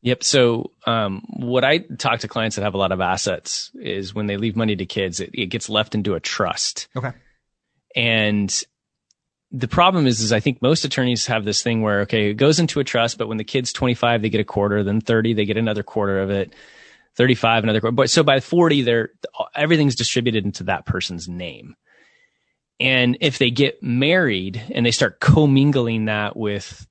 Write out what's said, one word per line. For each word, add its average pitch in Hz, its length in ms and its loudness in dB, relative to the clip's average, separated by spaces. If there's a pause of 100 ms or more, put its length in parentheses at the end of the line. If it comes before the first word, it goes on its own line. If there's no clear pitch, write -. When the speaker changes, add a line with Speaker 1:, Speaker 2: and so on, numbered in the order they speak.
Speaker 1:
Yep. 123 200 -2
So, 120 480 2 (160)
um, 104 420 -2
what 123 360 -2
I 151 140 2
talk 120 420 -4
to 113 80 -10
clients 110 280 -4
that 101 60 -4
have 101 120 -2
a 98 40 -2
lot 95 140 0
of 92 80 -2
assets 92 720 -4 (100)
is 98 340 -8
when 107 120 -4
they 101 100 -2
leave 107 180 -4
money 110 220 0
to 90 100 -6
kids, 95 340 -4
it, 90 120 -8
it 107 140 -6
gets 104 220 -8
left 107 260 -2
into 101 200 -2
a 82 60 -4
trust. - 760 -4
Speaker 2:
Okay. 123 180 -8 (840)
Speaker 1:
And 107 680 0 (880)
the 127 180 -6
problem 175 380 4
is, 117 140 2
is 110 120 0
I 110 80 2
think 135 200 -2
most 143 240 2
attorneys 123 420 -2
have 110 180 -2
this 104 180 -2
thing 113 180 0
where, 104 220 2
okay, 104 280 0
it 107 40 -2
goes 143 260 4
into 156 200 -2
a 135 40 0
trust, 117 340 -2
but 113 100 -4
when 110 100 -4
the 110 60 -6
kid's 127 280 -4
twenty-five, 120 500 0
they 110 60 0
get 107 120 0
a 107 40 0
quarter, 101 400 0
then 101 160 0
thirty, 113 320 0
they 104 140 0
get 104 100 -2
another 110 260 -2
quarter 98 380 -2
of 98 100 -2
it, 98 220 -2 (640)
thirty-five, 117 460 2
another 107 180 2
quarter. 113 140 -2
But 131 160 2
so 165 120 4
by 139 180 4
forty, 160 420 2
they're, 117 280 0 (440)
everything's 151 420 2
distributed 117 480 0
into 95 200 -6
that 92 200 -2
person's 90 440 -6
name. 87 460 -12 (1040)
And 127 440 4
if 143 160 2
they 127 120 4
get 135 320 0
married 120 800 0 (140)
and 120 100 0
they 120 60 4
start - 300 0
commingling 135 840 4
that 107 320 -4
with 104 540 -6